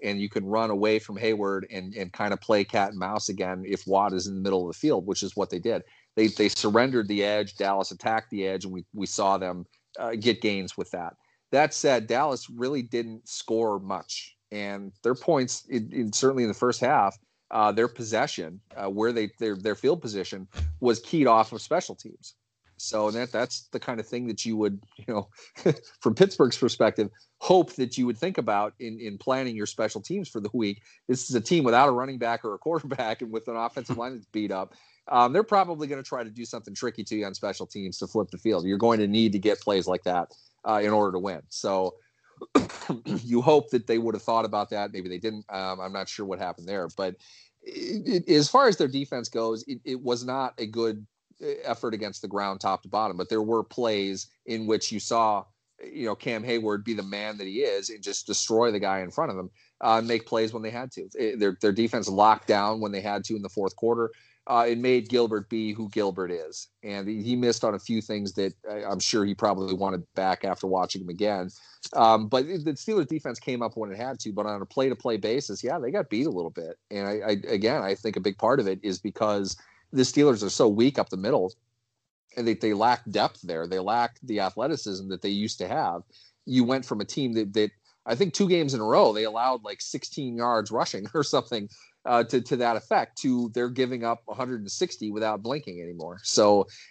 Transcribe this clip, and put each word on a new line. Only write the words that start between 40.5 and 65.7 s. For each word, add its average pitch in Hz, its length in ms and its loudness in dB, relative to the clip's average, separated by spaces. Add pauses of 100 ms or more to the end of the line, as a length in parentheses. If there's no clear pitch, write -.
uh, 107 200 2
in 104 80 4
order 104 200 4
to 92 80 -2
win. 90 300 -6
So 95 460 -2 (600)
<clears throat> 151 500 -2
you 120 360 0
hope 147 300 6
that 120 160 0
they 113 100 2
would 113 180 0
have 98 80 -8
thought 113 220 0
about 104 260 -2
that. 104 200 -4
Maybe 92 180 -10
they 90 80 -8
didn't. 107 320 -8
Um, 95 300 -6
I'm 95 140 -10
not 95 160 -8
sure 107 160 -8
what 95 140 -6
happened 87 280 -8
there. 95 280 -6
But 95 200 -4 (460)
it, - 640 -4
it, 180 60 6
as 147 160 6
far 269 180 8
as 202 100 4
their 151 100 2
defense 131 420 -4
goes, 113 380 -2
it, 127 180 -8
it 127 160 -6
was 123 220 -2
not 127 360 -4
a 117 60 -4
good, 107 400 -2 (380)
uh, 226 40 -4 (160)
effort 117 320 -4
against 101 260 -8
the 104 60 -10
ground, 98 340 -4
top 95 220 0
to 95 60 -18
bottom. 101 280 0
But 90 120 -4
there 110 120 2
were 110 220 0
plays 101 640 -2 (180)
in 113 220 -6
which 107 240 0
you 107 80 -6
saw, 110 460 2 (380)
you 143 220 -8
know, 107 100 -2
Cam 113 280 -6
Hayward 110 400 -2
be 117 100 -4
the 104 100 -4
man 104 340 -8
that 101 100 -10
he 101 140 -4
is 101 280 -2
and 104 140 -14
just 98 240 -8
destroy 113 440 2
the 104 80 0
guy 95 200 0
in 90 100 -6
front 143 220 -4
of 95 60 -8
him, 92 120 -10 (340)
uh, 113 140 6
and 113 100 0
make 117 200 0
plays 113 260 0
when 113 80 -8
they 110 80 -6
had 123 220 -10
to. - 240 -12
It, 110 240 -2
their, 98 200 2
their 107 120 4
defense 110 360 0
locked 104 400 6
down 107 340 2
when 104 100 -4
they 98 100 -6
had 101 240 -4
to 110 100 -4
in 104 60 -6
the 98 80 -8
fourth 98 260 -2
quarter. 113 360 0 (360)
Uh, 120 200 4
it 117 120 2
made 123 280 4
Gilbert 113 420 2
be 110 220 -4